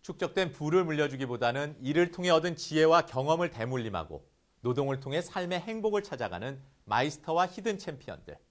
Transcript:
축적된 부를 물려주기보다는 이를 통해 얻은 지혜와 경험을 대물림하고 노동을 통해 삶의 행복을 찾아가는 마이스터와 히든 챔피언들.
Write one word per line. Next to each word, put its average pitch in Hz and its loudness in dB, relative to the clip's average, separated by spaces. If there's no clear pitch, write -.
축적된 180 -2
부를 160 2
물려주기보다는 135 -2
이를 165 2
통해 180 -2
얻은 165 4
지혜와 160 6
경험을 156 0
대물림하고 107 -4
노동을 135 0
통해 135 -2
삶의 175 -4
행복을 208 -2
찾아가는 120 -6
마이스터와 151 0
히든 196 -4
챔피언들. - -12